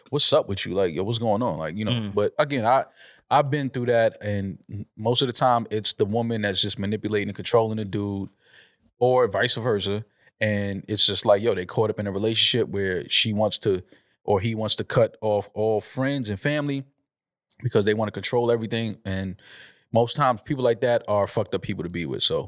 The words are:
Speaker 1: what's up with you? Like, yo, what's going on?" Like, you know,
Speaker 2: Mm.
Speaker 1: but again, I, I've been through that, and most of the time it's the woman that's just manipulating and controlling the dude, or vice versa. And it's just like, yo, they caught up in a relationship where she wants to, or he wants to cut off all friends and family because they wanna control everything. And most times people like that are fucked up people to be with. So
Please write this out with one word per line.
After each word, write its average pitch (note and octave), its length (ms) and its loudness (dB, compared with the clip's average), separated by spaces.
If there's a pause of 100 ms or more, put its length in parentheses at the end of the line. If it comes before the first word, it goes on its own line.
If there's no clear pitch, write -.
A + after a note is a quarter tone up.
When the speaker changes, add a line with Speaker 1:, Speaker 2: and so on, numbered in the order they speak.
(120)
Speaker 1:
what's C#3+ 200 2
up D3+ 160 4
with G2+ 200 -4
you? F2+ 80 -4
Like, F#2 180 0
yo, D#2+ 100 -4
what's A#2 140 -2
going A2 240 0
on?" F#2+ 160 -2
Like, D#2+ 180 -6
you G#2+ 80 -6
know, G#2+ 80 -2
Speaker 2:
Mm. A2 220 -4
Speaker 1:
but G#2 240 0
again, C#3 300 0
I, C3 180 4 (460)
I've C#3 180 2
been C#3 220 -2
through A#2+ 160 -4
that, A2+ 340 4
and G2 380 -4 (360)
most A#2 280 0
of C3 40 2
the A#2+ 60 -4
time B2 380 2
it's G#2+ 220 0
the G#2+ 120 0
woman A2+ 380 -2
that's G2+ 180 0
just G2+ 160 -2
manipulating G#2 520 -2
and G2+ 60 -8
controlling A2 420 2
the A2 80 -4
dude, G2 440 -4 (680)
or B2+ 280 4
vice G2+ 280 2
versa. G#2+ 500 -2 (340)
And G2+ 480 -2
it's G#2+ 200 2
just G2+ 180 -2
like, G#2 160 6
yo, A2 140 2
they F#2 100 -4
caught A2 240 0
up G#2+ 100 -4
in G#2 60 -4
a G2+ 60 -4
relationship A2 580 2
where F#2+ 400 -4
she - 240 2
wants G#2 260 0
to, F#2+ 220 0 (420)
or G2 160 2
he A2 140 -2
wants G#2+ 220 -2
to G#2+ 80 -2
cut A2+ 360 2
off G#2 360 0
all G#2+ 260 0
friends C3 480 -4
and G2+ 100 -4
family C#3+ 440 -2 (800)
because A2+ 220 2
they G#2+ 100 2
wanna G#2+ 160 -2
control A#2+ 400 0
everything. A2+ 520 -2
And F#2+ 340 -6 (540)
most A#2 240 2
times B2+ 280 2
people C3 200 -4
like A#2 180 2
that A#2+ 260 2
are G2+ 180 2
fucked G#2+ 300 -2
up F2+ 80 -6
people F#2 220 -6
to E2+ 40 -8
be F2 160 -6
with. B1 160 -6
So D2+ 260 0